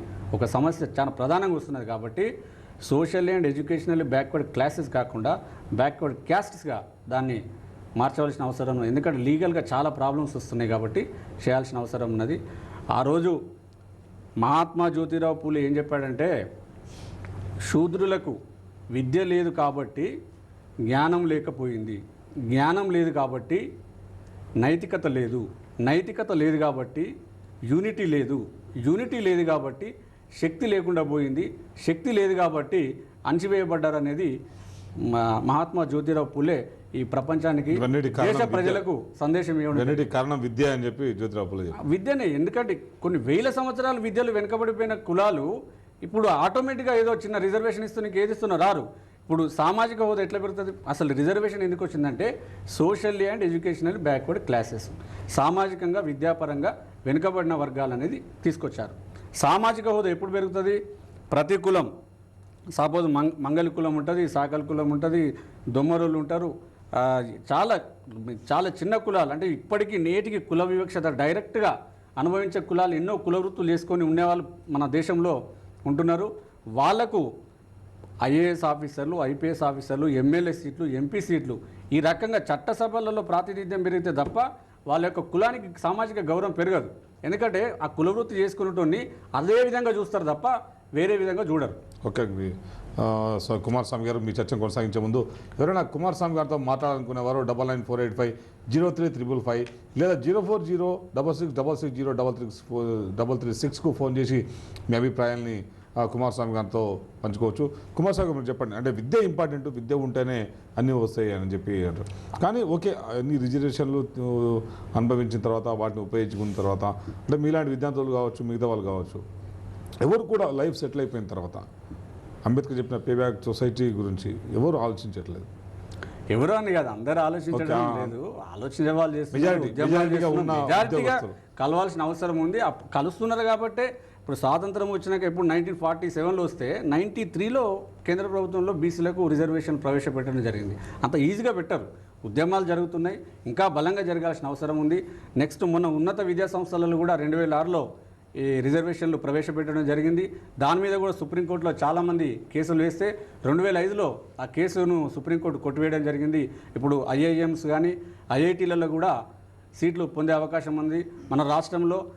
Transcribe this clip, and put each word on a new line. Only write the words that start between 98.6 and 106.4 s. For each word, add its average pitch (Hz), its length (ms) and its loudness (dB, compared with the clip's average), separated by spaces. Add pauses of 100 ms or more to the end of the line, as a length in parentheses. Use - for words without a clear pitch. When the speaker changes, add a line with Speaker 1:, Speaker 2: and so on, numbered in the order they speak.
Speaker 2:
జీరో 165 200 4
త్రీ 165 180 0
త్రిబుల్ 127 320 -2
ఫైవ్ 120 260 0 (320)
లేదా 180 160 4
జీరో 160 260 2
ఫోర్ 196 220 0
జీరో 180 380 0 (160)
డబల్ 147 180 2
సిక్స్ 147 200 -4
డబల్ 139 220 0
సిక్స్ 135 200 -4
జీరో 135 160 0
డబల్ 127 220 0
త్రీ 120 120 -8 (720)
డబల్ 120 220 0
త్రీ 120 140 -2
సిక్స్కు 139 380 0
ఫోన్ 131 260 0
చేసి 127 280 2 (440)
మీ 117 60 4
అభిప్రాయాల్ని, 120 680 0 (340)
ఆ, 120 60 4
కుమారస్వామి 120 480 0